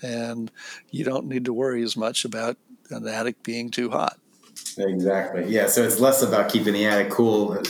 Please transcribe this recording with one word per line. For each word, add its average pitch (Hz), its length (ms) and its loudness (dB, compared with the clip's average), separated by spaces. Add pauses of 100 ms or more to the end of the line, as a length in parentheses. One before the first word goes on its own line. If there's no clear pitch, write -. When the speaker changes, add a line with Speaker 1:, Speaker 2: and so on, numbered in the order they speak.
Speaker 1:
and 117 480 -6 (400)
you 151 140 -6
don't - 220 -2
need 127 180 -4
to 127 80 -2
worry 123 300 0
as 110 140 -2
much 113 280 -2
about 117 340 -4 (320)
an 117 160 -8
attic 110 360 -4
being 117 280 -6
too 120 200 -4
hot. 147 280 0 (580)
Speaker 2:
Exactly. 95 720 0
Yeah. 104 220 2
So 120 140 4
it's 110 180 2
less 135 220 6
about 104 280 2
keeping 107 240 2
the 104 100 2
attic 104 260 2
cool 107 440 4 (160)